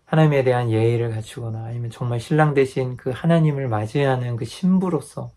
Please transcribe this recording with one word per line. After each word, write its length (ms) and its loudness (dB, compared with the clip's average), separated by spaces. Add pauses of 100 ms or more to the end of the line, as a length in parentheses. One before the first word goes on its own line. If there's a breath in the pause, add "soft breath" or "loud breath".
하나님에 380 4
대한 260 2
예의를 420 2
갖추거나 540 -8
아니면 260 -8
정말 280 -4
신랑 340 2
되신 420 0
그 140 -6
하나님을 580 2
맞이하는 680 -2
그 100 -6
신부로서, 920 -2